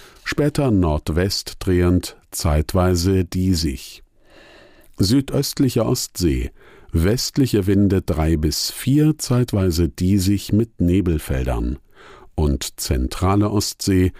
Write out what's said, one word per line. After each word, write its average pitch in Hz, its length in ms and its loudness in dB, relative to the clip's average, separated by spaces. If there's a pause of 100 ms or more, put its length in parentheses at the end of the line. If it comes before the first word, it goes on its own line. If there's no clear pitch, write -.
(220)
später 147 480 -2
Nordwest 87 880 -2
drehend, 90 580 0 (140)
zeitweise 90 920 0
diesig. 87 800 -4 (920)
Südöstliche 127 880 0
Ostsee, 69 640 -2 (420)
westliche 101 760 0
Winde 98 360 4
drei 80 340 0
bis 76 340 -2
vier, 151 480 2
zeitweise 95 680 0
diesig 98 640 0
mit 113 280 0
Nebelfeldern. 67 1000 0 (580)
Und 71 420 -2
zentrale 92 720 0
Ostsee, 98 680 0